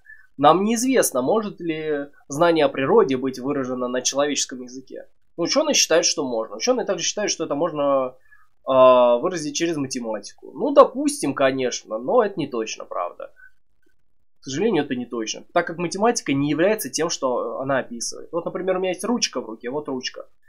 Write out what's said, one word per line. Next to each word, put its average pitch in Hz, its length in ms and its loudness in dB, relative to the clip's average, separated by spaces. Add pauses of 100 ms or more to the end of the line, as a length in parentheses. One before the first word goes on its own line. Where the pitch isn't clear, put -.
(380)
Нам 160 260 6
неизвестно, 226 560 2
может 190 400 -2
ли 156 480 -4 (200)
знание 156 380 4
о - 20 -2
природе 139 480 2
быть 131 220 -6
выражено 127 500 -4
на 123 140 -2
человеческом 135 600 -2
языке. 127 460 -16 (280)
Но 170 80 -2
ученые 285 300 0
считают, 170 320 2
что 147 200 -2
можно. 110 300 -6
Ученые 226 300 -2
также 170 180 -4
считают, 208 280 -4
что 165 120 -6
это 147 120 -6
можно, 143 580 0 (500)
а, 127 540 8
выразить 151 380 -4
через 170 200 0
математику. 117 760 -8
Ну, 226 200 -2
допустим, 277 600 4
конечно, 127 640 -2
но 190 240 2
это 196 160 -4
не 143 80 -4
точно, 110 380 -6
правда. - 480 -8 (1120)
К - 20 -10
сожалению, 175 360 0
это 139 100 -6
не 123 120 -6
точно, 113 360 -6 (100)
так 175 140 2
как 170 100 -8
математика 190 560 0
не 143 180 0
является 165 380 0
тем, 156 220 -4
что 117 480 -4
она 135 220 -2
описывает. - 500 -10
Вот, 165 140 -6
например, 185 320 -4
у - 20 -4
меня 185 120 -2
есть 180 120 -6
ручка 220 380 -2
в 110 60 -10
руке, 113 240 -10
вот 147 180 -6
ручка. - 400 -8 (200)